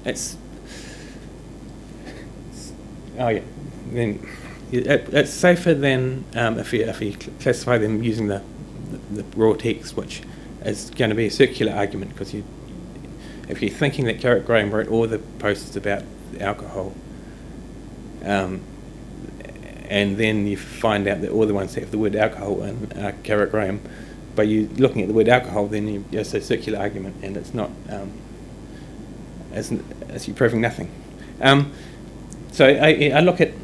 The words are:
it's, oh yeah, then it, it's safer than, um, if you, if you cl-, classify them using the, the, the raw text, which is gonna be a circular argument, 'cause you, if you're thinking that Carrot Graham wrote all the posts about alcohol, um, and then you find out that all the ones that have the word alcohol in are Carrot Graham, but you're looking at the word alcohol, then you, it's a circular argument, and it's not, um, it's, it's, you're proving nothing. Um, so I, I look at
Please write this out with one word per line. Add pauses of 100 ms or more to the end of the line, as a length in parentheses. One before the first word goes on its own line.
it's, (2750)
oh
yeah, (500)
then (440)
it,
it's
safer
than, (120)
um,
if
you,
if
you
cl-,
classify
them
using
the, (500)
the,
the
raw
text,
which (420)
is
gonna
be
a
circular
argument,
'cause
you, (1040)
if
you're
thinking
that
Carrot
Graham
wrote
all
the
posts
about (360)
alcohol, (1300)
um, (1300)
and
then
you
find
out
that
all
the
ones
that
have
the
word
alcohol
in
are (120)
Carrot
Graham, (540)
but
you're
looking
at
the
word
alcohol,
then
you,
it's
a
circular
argument,
and
it's
not, (200)
um, (1400)
it's, (380)
it's,
you're
proving
nothing. (520)
Um, (800)
so
I,
I
look
at (120)